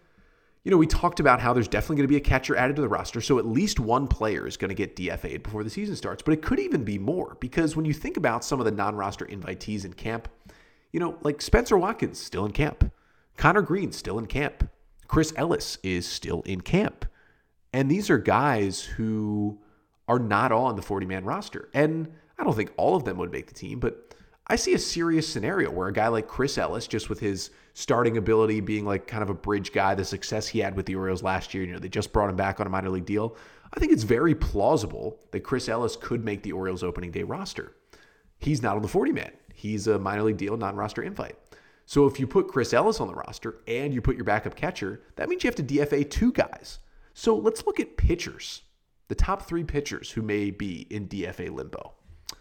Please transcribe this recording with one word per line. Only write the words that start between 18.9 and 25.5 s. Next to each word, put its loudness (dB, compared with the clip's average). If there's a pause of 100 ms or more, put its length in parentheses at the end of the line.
are 4
not 2
on 2
the -6
forty-man -4
roster, -8
and 0 (260)
I -4
don't 2
think -2
all 4
of 0
them -4
would -6
make -8
the -20
team, -10
but -6 (340)
I 2
see 2
a 4
serious 0
scenario -2